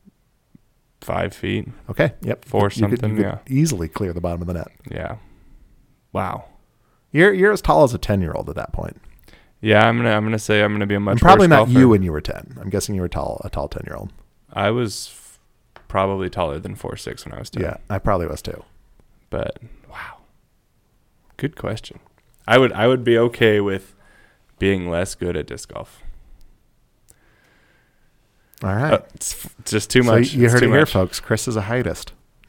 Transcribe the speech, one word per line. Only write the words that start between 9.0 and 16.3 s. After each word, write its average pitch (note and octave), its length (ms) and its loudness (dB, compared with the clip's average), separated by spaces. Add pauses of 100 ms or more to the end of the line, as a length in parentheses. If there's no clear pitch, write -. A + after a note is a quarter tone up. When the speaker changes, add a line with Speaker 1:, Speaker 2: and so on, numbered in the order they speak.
Speaker 1:
Yeah, G#2+ 260 4
I'm A#2 120 2
gonna, A#2 140 0
I'm G#2+ 120 0
gonna A2 160 -2
say G#2+ 240 2
I'm G#2 100 2
gonna G#2 140 0
be G2+ 80 0
a G2+ 60 0
much G2+ 120 0
Speaker 2:
And A#2+ 80 2
probably F#3+ 260 8
Speaker 1:
worse - 20 4
Speaker 2:
not D3+ 160 8
Speaker 1:
golfer. B2 140 6
Speaker 2:
you C3 100 8
when G#2 120 6
you F2 120 -2
were D2 80 -4
ten. - 400 -12
I'm G2 80 -10
guessing G2 260 -4
you F#2 60 -4
were F2 80 -4
tall, - 340 -6
a - 60 -12
tall C#2+ 180 -6
ten-year-old. - 460 -12 (400)
Speaker 1:
I G2+ 180 0
was A#2 400 -4
f-, - 280 -20 (500)
probably F#2+ 400 -2
taller D#2+ 300 -4